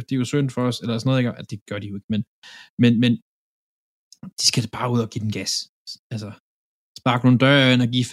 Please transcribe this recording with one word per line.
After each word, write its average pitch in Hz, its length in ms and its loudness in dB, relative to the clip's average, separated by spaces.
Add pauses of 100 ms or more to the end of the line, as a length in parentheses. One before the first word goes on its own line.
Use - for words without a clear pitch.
det - 100 -10
er 127 80 0
jo - 100 -8
synd 143 220 0
for 123 140 -2
os, 117 120 -4
eller 113 160 -4
sådan 117 120 -4
noget, 131 120 2
ikke? 120 200 -2
At - 100 -16
det 110 60 -10 (120)
gør 101 100 -8
de 101 120 -10
jo 98 80 -10
ikke, - 140 -10
men, 104 80 0 (600)
men, 120 100 6 (120)
men 123 80 4 (1300)
de - 100 0
skal 117 140 0 (140)
bare 123 160 -4
ud 120 120 2
og 104 60 -10
give 104 140 -8
den 107 140 -4
gas. 98 140 -6 (600)
Altså, 107 160 -8 (680)
sparke 120 260 0
nogle 127 200 6
døre 135 280 6
ind 123 120 2
og 117 100 -2
give 123 180 0